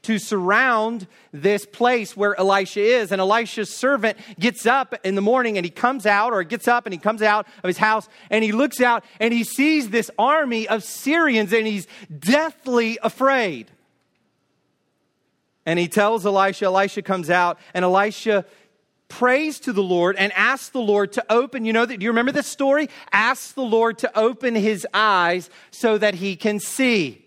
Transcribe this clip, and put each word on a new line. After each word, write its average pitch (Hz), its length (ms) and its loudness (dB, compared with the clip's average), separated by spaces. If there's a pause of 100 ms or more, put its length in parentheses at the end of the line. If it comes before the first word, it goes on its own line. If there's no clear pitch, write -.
to 220 160 -2
surround 214 880 0 (260)
this 196 320 -2
place 240 520 -2
where 202 220 0
Elisha 196 420 0
is. 220 320 2
And 190 80 -2
Elisha's 208 520 -2
servant 233 460 -2 (220)
gets 214 260 -2
up 254 260 0 (120)
in 190 100 -2
the 196 80 0
morning 233 340 0
and 180 80 -2
he 196 60 -6
comes 247 340 -2
out, 208 280 2
or 196 100 0
gets 175 240 -6
up 240 180 2
and 202 80 -8
he 175 60 -10
comes 214 240 -2
out 208 240 2 (160)
of 185 60 -2
his 180 100 -4
house 214 300 0 (200)
and 220 140 2
he 214 80 0
looks 240 300 0
out 240 240 2 (160)
and 226 120 2
he 233 120 0
sees 285 460 0
this 220 280 -2
army 247 480 0
of 208 160 -2
Syrians 262 680 0
and 220 140 0
he's 208 200 -4 (320)
deathly 240 840 0
afraid. 226 680 -2 (1900)
And 165 140 -2
he 175 100 0
tells 208 380 0
Elisha, 196 400 0
Elisha 190 340 0
comes 185 300 -4
out, 175 280 2 (140)
and 180 140 0
Elisha 202 580 0 (680)
prays 277 460 0
to 254 120 -6
the 202 100 0
Lord 180 340 2
and 196 160 0
asks 226 380 0
the 262 100 -4
Lord 202 320 0
to 240 180 -4
open, 240 340 0
you 220 80 0
know, 226 140 2
that, 226 140 -10
do 185 40 -6
you 233 60 0
remember 240 220 0
this 277 160 -4
story? 277 420 0 (220)
Asks 226 400 0
the 269 100 -8
Lord 226 360 0
to 226 200 -2
open 233 380 0
his 208 360 0
eyes 185 580 2 (200)
so 220 280 0
that 208 180 0
he 190 180 -4
can 208 240 -2
see. 202 680 -2